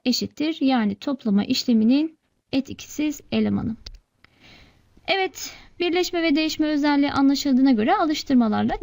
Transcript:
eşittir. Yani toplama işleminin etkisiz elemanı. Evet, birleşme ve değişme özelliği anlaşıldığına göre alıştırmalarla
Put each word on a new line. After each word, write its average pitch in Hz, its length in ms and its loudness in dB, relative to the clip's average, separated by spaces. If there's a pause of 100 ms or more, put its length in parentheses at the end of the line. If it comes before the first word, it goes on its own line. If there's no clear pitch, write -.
eşittir. 294 560 -2
Yani 240 340 0
toplama 208 500 -2
işleminin 254 720 2 (340)
etkisiz 277 680 -6 (120)
elemanı. 214 440 -2 (1300)
Evet, 381 420 -4 (300)
birleşme 349 420 -2
ve 330 140 2
değişme 311 300 -2
özelliği 285 460 0
anlaşıldığına 277 600 2
göre 233 220 2
alıştırmalarla 254 880 0